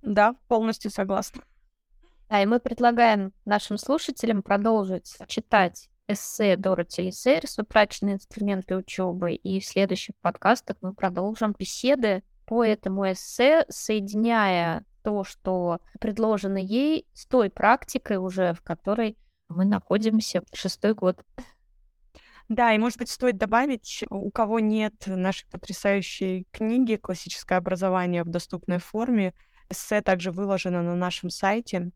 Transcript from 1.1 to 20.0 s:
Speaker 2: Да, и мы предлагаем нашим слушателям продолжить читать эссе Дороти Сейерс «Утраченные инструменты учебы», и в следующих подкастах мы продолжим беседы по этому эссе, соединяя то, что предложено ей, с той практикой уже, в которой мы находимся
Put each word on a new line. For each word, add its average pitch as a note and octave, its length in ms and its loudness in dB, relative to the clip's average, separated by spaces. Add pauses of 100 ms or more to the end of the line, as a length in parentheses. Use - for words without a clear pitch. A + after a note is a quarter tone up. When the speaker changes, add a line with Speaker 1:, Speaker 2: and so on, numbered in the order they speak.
Speaker 2:
Да, G3+ 140 4
и G3 40 4
мы A#3 120 2
предлагаем A#3 720 2 (120)
нашим G#3 340 -2
слушателям A#3 640 -2
продолжить G3+ 760 0 (100)
читать - 600 0 (200)
эссе G3+ 480 0
Дороти F#3 540 -2
Сейерс - 480 0
«Утраченные G#3 580 2
инструменты G3 600 -4
учебы», F#3 580 -4
и F#3+ 260 -4
в - 40 -14
следующих F#3+ 560 -2
подкастах - 600 0
мы F#3 140 -8
продолжим G3+ 640 -2
беседы A3+ 640 0 (240)
по A#3 180 0
этому G3 460 0
эссе, C4+ 580 4
соединяя G3+ 1160 0 (180)
то, G#3 220 -2
что F3 560 -2 (200)
предложено G3+ 580 0
ей, B3 560 0
с - 120 -20
той A3 240 2
практикой - 680 0
уже, F#3 360 0
в - 80 -14
которой G#3+ 540 -2 (320)
мы E3+ 160 0
находимся G#3 800 2 (100)